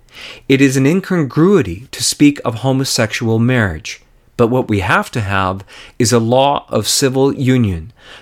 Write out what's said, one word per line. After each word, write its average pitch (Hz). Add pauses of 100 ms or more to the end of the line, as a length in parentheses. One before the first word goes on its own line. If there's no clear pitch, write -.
(500)
"It 135
is 135
an 135
incongruity 156
to -
speak 143
of 117
homosexual 120
marriage, 113 (340)
but 120
what 127
we 104
have 160
to 123
have 95 (340)
is 117
a 120
law 131
of 110
civil 135
union, 113 (280)